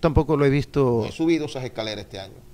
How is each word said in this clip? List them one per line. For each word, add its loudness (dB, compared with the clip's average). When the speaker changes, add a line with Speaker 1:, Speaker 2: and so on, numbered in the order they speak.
Speaker 1:
Tampoco 4
lo 2
he 4
visto. 0
Speaker 2:
No -2
he -10
subido 0
esas -10
escaleras -8
este -14
año. -16